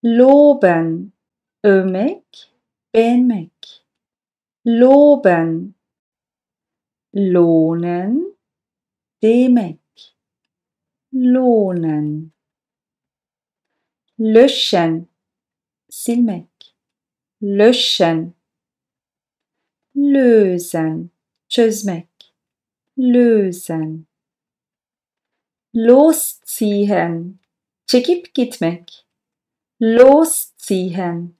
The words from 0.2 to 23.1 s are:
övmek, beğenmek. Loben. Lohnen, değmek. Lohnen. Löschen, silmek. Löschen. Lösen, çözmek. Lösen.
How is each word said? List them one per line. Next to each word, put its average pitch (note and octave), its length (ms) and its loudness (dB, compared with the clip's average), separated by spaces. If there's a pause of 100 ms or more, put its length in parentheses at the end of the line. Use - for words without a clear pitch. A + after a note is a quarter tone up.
övmek, G3 880 -2 (420)
beğenmek. A#3 920 -2 (800)
Loben. A#3 1080 2 (1400)
Lohnen, F3 1200 -2 (840)
değmek. A#3 920 -2 (960)
Lohnen. F#3 1160 -2 (1900)
Löschen, A3 920 0 (840)
silmek. A3+ 840 -6 (680)
Löschen. G3 920 -2 (1600)
Lösen, F#3 1120 0 (380)
çözmek. G#3+ 880 -6 (640)
Lösen. F#3+ 1080 -2 (1700)